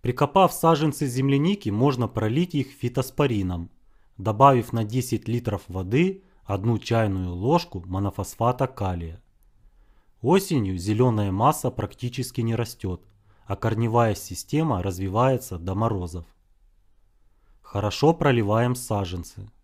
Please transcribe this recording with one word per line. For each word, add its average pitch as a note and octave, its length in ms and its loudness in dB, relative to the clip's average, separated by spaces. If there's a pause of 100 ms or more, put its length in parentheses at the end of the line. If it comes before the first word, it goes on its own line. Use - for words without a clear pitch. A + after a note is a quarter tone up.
Прикопав F3 520 4
саженцы D#3 520 2
земляники, C#3 600 0
можно A#2+ 400 2
пролить A#2+ 460 0
их C#3 140 -2
фитоспорином, G#2+ 1000 -2 (460)
добавив A2+ 560 4
на A#2 100 0
десять A#2 460 -4
литров A2 400 -4
воды B2 560 0 (180)
одну G#2 360 0
чайную G2 560 0
ложку G2+ 520 0
монофосфата G2+ 800 -2
калия. F2 560 -6 (1000)
Осенью C3 560 2
зелёная G#2+ 520 2
масса A#2+ 400 0
практически - 720 -8
не A2+ 140 -2
растёт, G#2 520 -6 (380)
а G2 120 -6
корневая A2+ 580 2
система C3 680 -2
развивается G2 760 0
до F2 160 -6
морозов. F#2 500 -4 (1400)
Хорошо G#2 540 0
проливаем A#2+ 600 2
саженцы. G2 760 -6 (140)